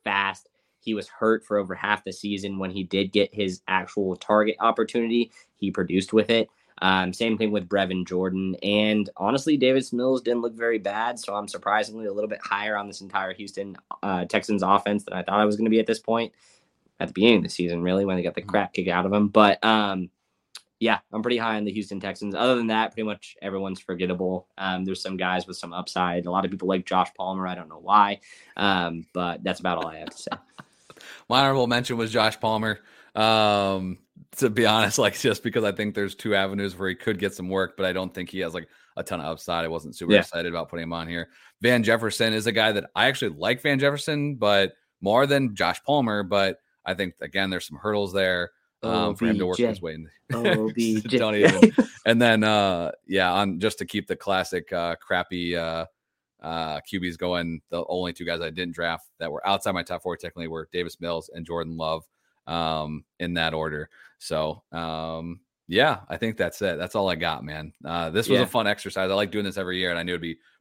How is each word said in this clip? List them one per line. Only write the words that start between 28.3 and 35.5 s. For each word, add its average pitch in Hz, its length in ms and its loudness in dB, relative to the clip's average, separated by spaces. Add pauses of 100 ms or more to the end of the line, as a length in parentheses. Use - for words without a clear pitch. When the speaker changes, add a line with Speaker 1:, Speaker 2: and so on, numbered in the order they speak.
Speaker 1:
um, 87 560 0
but 87 320 -4
that's 95 160 -2
about 90 160 0
all 82 140 -4
I 80 80 -14
have 80 100 -12
to - 80 -18
say. - 140 -10 (500)
Speaker 2:
<laughs> - 480 -20
My 123 120 4
honorable 135 260 4
mention 120 320 0
was 113 120 -2
Josh 110 300 2
Palmer. 110 400 0 (340)
Um, 101 840 2 (400)
to 131 100 4
be 110 180 2
honest, 107 320 4
like, 104 200 2
just 110 240 0
because 113 220 0